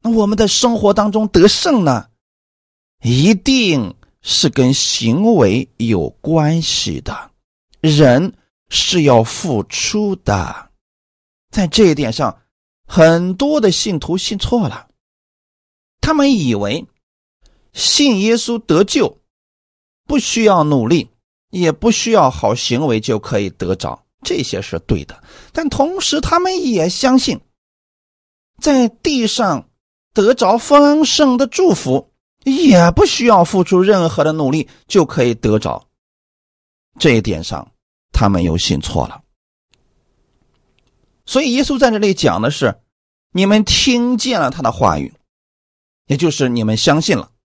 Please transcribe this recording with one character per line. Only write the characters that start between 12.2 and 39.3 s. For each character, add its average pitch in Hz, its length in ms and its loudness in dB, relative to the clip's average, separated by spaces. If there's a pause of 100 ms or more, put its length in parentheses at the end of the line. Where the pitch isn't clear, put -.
很 170 480 2
多 285 260 -2
的 202 120 2
信 180 260 -4
徒 170 180 -6
信 196 220 -8
错 220 300 -2
了。 - 200 -14 (1120)
他 311 140 0
们 277 180 2
以 139 220 0
为 104 320 -4 (840)
信 254 480 0
耶 226 160 2
稣 233 220 -4
得 185 260 2
救， - 340 -2 (840)
不 285 140 -2
需 226 260 -2
要 185 180 4
努 147 240 0
力， 151 240 0 (400)
也 175 220 0
不 220 180 0
需 226 220 -2
要 156 180 4
好 104 240 -2
行 127 320 -2
为 113 140 0
就 110 180 -4
可 104 220 -4
以 95 100 -6
得 92 240 -6
着， - 300 -10 (180)
这 233 200 -6
些 92 200 -8
是 - 180 -10
对 78 240 -4
的。 - 160 -20 (320)
但 320 160 -6
同 339 320 -2
时 - 200 -4
他 - 180 -2
们 370 260 -2
也 185 240 -2
相 254 300 0
信， - 220 -2 (1200)
在 262 280 2
地 254 380 -2
上 190 420 -4 (440)
得 220 220 2
着 220 240 2
丰 285 460 4
盛 262 320 2
的 262 100 0
祝 359 260 2
福， 135 400 -2 (320)
也 262 460 4
不 381 160 2
需 - 200 -2
要 196 180 6
付 185 180 0
出 180 180 2
任 190 280 2
何 143 160 -2
的 156 80 0
努 151 180 -2
力 156 180 -4 (200)
就 175 160 2
可 - 180 -4
以 120 120 0
得 107 240 0
着。 64 280 -6 (1120)
这 131 180 2
一 107 40 2
点 85 220 -6
上， - 300 -12 (400)
他 107 160 2
们 98 140 0
又 82 140 0
信 85 240 -2
错 - 280 -4
了。 - 140 -20 (2000)